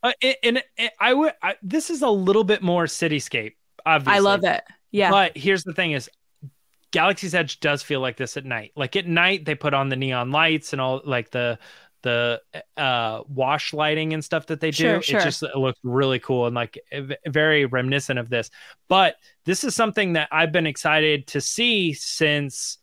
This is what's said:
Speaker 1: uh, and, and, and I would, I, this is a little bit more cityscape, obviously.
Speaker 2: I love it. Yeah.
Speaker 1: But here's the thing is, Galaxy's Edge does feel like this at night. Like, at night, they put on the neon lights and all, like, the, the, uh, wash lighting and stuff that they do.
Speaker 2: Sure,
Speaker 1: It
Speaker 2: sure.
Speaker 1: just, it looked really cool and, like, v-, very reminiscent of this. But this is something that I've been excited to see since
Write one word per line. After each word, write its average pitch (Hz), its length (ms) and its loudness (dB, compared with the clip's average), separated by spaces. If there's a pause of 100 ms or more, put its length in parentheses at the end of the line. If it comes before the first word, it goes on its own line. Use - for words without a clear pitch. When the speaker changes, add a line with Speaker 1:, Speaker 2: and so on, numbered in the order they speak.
Speaker 1:
uh, 247 100 2 (100)
and, 262 200 2
and, 240 200 2 (160)
and 226 200 -2
I 233 140 4
would, 302 300 2
I, 196 200 -2
this 240 280 -2
is 311 120 -4
a 277 80 2
little 202 340 4
bit 202 180 2
more 175 240 2
cityscape, 139 680 -4 (320)
obviously. 160 300 4
Speaker 2:
I - 40 6
love 196 220 4
it. - 200 2 (280)
Yeah. 202 200 2
Speaker 1:
But 190 260 4
here's 175 280 0
the 180 100 -10
thing 175 180 -2
is, 135 180 -6 (800)
Galaxy's 175 440 0
Edge 165 260 -2
does 143 220 0
feel 139 180 -4
like 127 160 -4
this - 220 -8
at 135 80 -12
night. 117 280 -8
Like, 139 220 -4
at 190 100 -4
night, 170 380 2
they 156 100 -2
put 143 200 -2
on 139 160 0
the 131 60 -2
neon 127 360 -2
lights 156 400 0
and 139 80 -6
all, 131 240 -2
like, 123 260 -4
the, 120 280 -4 (440)
the, 120 380 -2 (380)
uh, 117 500 -2
wash 139 460 -2
lighting 156 400 -2
and 156 100 -6
stuff 160 220 -4
that 156 140 -6
they 160 100 -2
do. 147 140 -4
Speaker 2:
Sure, 160 120 2
Speaker 1:
It 180 80 -4
Speaker 2:
sure. 220 160 0
Speaker 1:
just, 160 220 -2
it 135 120 -8
looked 131 300 -2
really 131 340 0
cool 123 280 0
and, 120 100 -2
like, 120 220 -6 (120)
v-, 139 240 -8 (120)
very 151 400 4
reminiscent 131 520 -2
of 120 120 -6
this. 120 200 -2 (380)
But 185 280 4 (280)
this 185 200 -2
is 254 100 -2
something 208 400 0
that 151 180 0
I've 156 180 2
been 165 160 0
excited 151 640 0
to 143 140 -4
see 214 500 0
since 147 920 -2